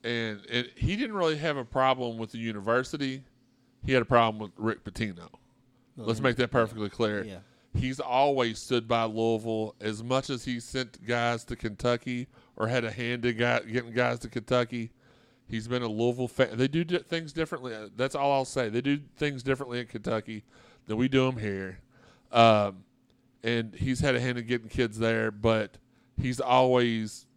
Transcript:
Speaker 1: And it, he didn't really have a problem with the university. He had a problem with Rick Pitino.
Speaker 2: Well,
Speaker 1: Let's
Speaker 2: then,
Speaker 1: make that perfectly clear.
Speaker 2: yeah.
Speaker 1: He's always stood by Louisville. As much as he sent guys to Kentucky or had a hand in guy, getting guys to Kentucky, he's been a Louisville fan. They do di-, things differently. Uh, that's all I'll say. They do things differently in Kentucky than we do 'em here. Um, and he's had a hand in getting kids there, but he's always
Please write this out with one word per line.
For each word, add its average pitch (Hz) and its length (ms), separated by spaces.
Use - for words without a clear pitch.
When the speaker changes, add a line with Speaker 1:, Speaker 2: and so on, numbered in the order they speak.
Speaker 1:
And 113 420
it, 120 300
he 170 180
didn't 220 220
really 160 200
have 147 200
a 127 80
problem 127 520
with 113 140
the 117 60
university. 127 840
He 127 80
had 127 100
a 110 40
problem 113 360
with 101 140
Rick 110 300
Pitino. 98 320
Speaker 2:
Well, 110 100
Speaker 1:
Let's 113 120
Speaker 2:
then, 131 100
Speaker 1:
make 113 80
that 120 140
perfectly 110 380
clear. 104 360
Speaker 2:
yeah. 95 140
Speaker 1:
He's 131 220
always 127 600
stood 117 280
by 117 160
Louisville. 110 760
As 107 200
much 127 280
as 127 160
he 123 160
sent - 440
guys 117 400
to 120 120
Kentucky 123 720
or 110 120
had 120 180
a 110 60
hand 120 340
in 120 120
guy, 120 220
getting 117 340
guys 120 260
to 117 100
Kentucky, 120 600
he's 113 220
been 123 160
a 117 60
Louisville 120 400
fan. 123 280
They 131 120
do 160 160
di-, 175 140
things 165 340
differently. 127 420
Uh, 107 220
that's 131 180
all 139 160
I'll 135 140
say. 123 240
They 117 120
do 143 180
things 139 260
differently 127 380
in 117 60
Kentucky 110 580
than 107 100
we 127 120
do 131 180
'em 127 100
here. 95 420
Um, 104 540
and 113 320
he's 127 260
had 135 140
a 120 40
hand 123 200
in 113 80
getting 117 200
kids 110 320
there, 113 320
but 107 460
he's 123 220
always 123 840